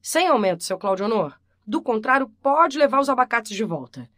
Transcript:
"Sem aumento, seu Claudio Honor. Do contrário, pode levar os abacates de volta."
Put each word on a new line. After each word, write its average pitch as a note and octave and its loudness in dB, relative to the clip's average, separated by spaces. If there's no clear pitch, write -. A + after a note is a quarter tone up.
"Sem E4+ 0
aumento, G3+ 2
seu F#3+ -4
Claudio F#3+ -2
Honor. G3+ -2
Do A3+ -4
contrário, B3+ 0
pode D4 2
levar C#4 4
os C#4 0
abacates A#3 0
de A3 -2
volta." C3+ -10